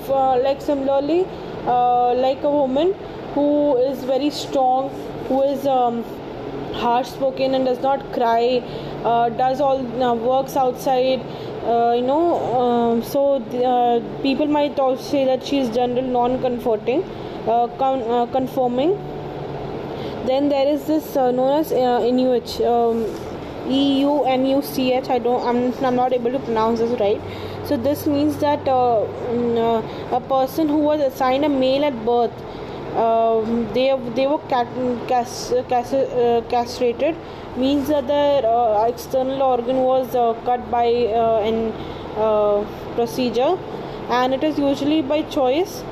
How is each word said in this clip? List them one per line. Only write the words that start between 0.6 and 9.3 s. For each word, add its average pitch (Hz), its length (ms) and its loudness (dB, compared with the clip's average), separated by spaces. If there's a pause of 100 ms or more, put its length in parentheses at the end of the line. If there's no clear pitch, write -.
similarly, 285 640 2 (420)
uh, 247 480 4
like, 262 280 0
a 294 80 2
woman 294 440 2 (400)
who 294 440 2
is 254 260 0
very 262 240 0
strong, 269 640 0 (380)
who 269 140 2
is, 277 240 0
um, 240 380 2 (720)
harsh 240 340 0
spoken 262 460 -2
and 262 100 2
does 247 160 0
not 269 320 -2
cry, 233 500 2 (400)
uh, 233 280 2